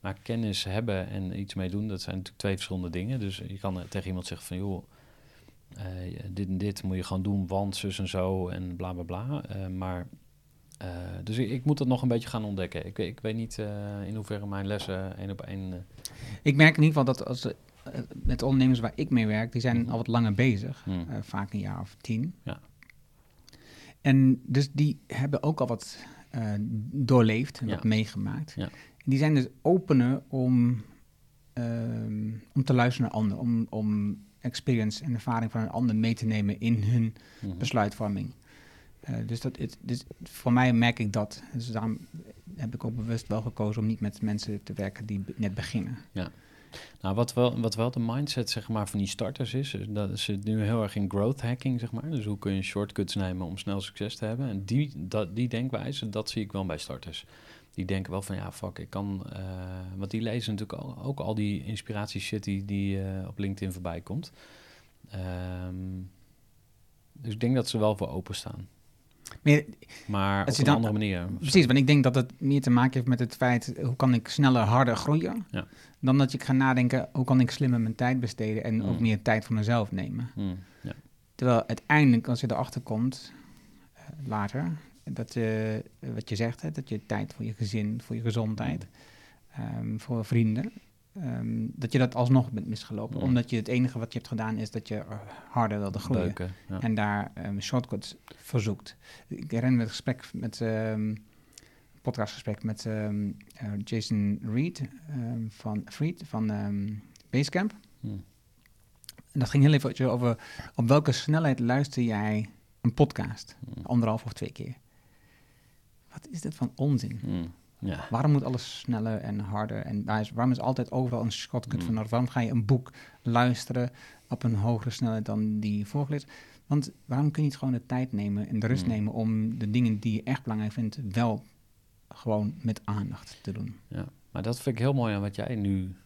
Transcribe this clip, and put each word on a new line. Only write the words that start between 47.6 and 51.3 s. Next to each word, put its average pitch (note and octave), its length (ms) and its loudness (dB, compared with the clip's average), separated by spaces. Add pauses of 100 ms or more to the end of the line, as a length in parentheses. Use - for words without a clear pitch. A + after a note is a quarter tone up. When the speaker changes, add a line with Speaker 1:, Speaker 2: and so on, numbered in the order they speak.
Speaker 1:
wat A2+ 140 0
wel A2+ 160 0
de B2+ 100 -4
mindset, A#2+ 500 -2
zeg - 180 -6
maar, G#2+ 200 0
van G#2+ 100 -4
die G2 100 0
starters B2 460 -4
is, C3+ 200 -4
is G2 140 -6
dat G2+ 300 -4
ze G#2 240 -2
nu G#2+ 200 0
heel A2 200 2
erg G2+ 140 -4
in G2+ 140 0
growth G#2+ 320 2